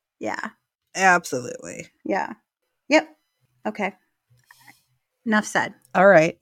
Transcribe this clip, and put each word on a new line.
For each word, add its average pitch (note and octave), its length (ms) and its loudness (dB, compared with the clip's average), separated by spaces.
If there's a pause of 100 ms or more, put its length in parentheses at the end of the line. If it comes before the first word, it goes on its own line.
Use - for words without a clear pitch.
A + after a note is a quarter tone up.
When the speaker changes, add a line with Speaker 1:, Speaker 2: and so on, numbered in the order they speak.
(200)
Speaker 1:
Yeah. - 300 -8 (460)
Speaker 2:
Absolutely. F3 920 -2 (180)
Speaker 1:
Yeah. G3+ 280 -6 (560)
Yep. D4+ 200 2 (560)
Okay. G3+ 300 -8 (1300)
Enough G#3+ 200 0
said. - 280 -4 (200)
Speaker 2:
All F#3+ 140 4
right. E3+ 340 6